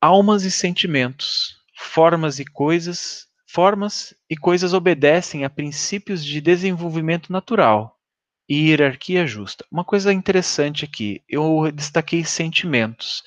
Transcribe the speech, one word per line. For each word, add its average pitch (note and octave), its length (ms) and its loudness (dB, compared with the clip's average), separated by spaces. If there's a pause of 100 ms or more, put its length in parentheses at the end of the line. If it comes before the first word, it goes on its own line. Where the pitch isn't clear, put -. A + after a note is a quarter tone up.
Almas G3+ 420 4
e F#3 80 -2
sentimentos, D3+ 1080 -2 (200)
formas D#3+ 640 2
e C#3 40 -10
coisas, E3 840 -4 (200)
formas G3+ 640 0 (160)
e D#3+ 80 -6
coisas F3 380 0
obedecem D#3+ 720 2
a C#3 60 -4
princípios D3+ 720 -8
de D3 160 -6
desenvolvimento E3+ 880 0
natural C#3 680 2 (520)
e D3+ 220 2
hierarquia D3+ 580 2
justa. G#2+ 420 -12
Uma F3 140 -4
coisa G3+ 280 0
interessante E3 720 0
aqui, G#2+ 440 -8
eu D#3 440 0
destaquei D#3+ 520 -2
sentimentos. D3 1040 -2